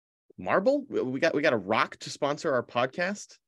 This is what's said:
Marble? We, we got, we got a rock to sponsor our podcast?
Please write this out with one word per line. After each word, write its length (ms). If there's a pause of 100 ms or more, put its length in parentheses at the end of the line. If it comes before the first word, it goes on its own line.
(360)
Marble? 540
We, 120
we 180
got, 160
we 80
got 100
a 40
rock 400
to 120
sponsor 420
our 120
podcast? 760 (100)